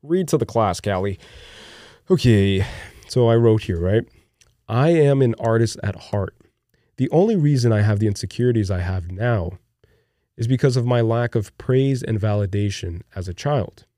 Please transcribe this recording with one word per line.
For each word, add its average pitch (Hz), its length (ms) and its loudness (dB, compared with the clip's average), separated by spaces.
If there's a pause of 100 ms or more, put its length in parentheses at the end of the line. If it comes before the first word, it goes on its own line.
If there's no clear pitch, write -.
Read 165 240 -2
to 160 100 0
the - 80 0
class, 107 340 0
Callie. 98 380 -4 (920)
Okay, 98 560 2 (420)
so 123 200 2
I 117 80 4
wrote 113 280 4
here, 87 160 -4
right? 101 280 0 (640)
"I 123 200 0
am 143 340 4
an 113 160 2
artist 113 420 0
at 98 140 -4
heart. - 400 -6 (640)
The 127 120 0
only 202 260 2
reason 143 380 2
I 104 80 2
have 104 180 2
the 107 80 2
insecurities 107 600 -2
I 95 100 -2
have 90 320 -6
now 95 460 -4 (760)
is 113 120 -4
because 127 280 0
of 123 100 0
my 123 140 2
lack 117 360 0
of 110 240 -4
praise 131 420 0
and 110 180 -4
validation 101 840 -4 (140)
as 92 120 -10
a 90 80 -10
child. - 500 -4 (120)